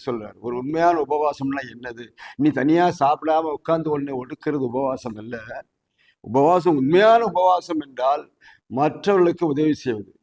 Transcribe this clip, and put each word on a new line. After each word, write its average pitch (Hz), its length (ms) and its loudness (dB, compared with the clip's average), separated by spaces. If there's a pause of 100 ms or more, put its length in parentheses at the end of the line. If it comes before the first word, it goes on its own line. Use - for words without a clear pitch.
சொல்றாரு. 107 340 -8
ஒரு 120 180 -8
உண்மையான 160 440 0
உபவாசம்னா 139 600 -4 (120)
என்னது? 120 340 -16 (280)
நீ 147 140 2
தனியா 156 500 2
சாப்பிடாம 151 420 0
உட்கார்ந்து 156 580 -2
ஒண்ணு 139 220 -6
ஒடுக்கிறது 143 380 -6
உபவாசம் 131 560 -4
அல்ல. 113 220 -12 (840)
உபவாசம், 156 580 2
உண்மையான 202 460 6
உபவாசம் 180 580 0
என்றால் 139 500 -2 (340)
மற்றவர்களுக்கு 170 800 0
உதவி 151 280 2
செய்வது, 110 500 -6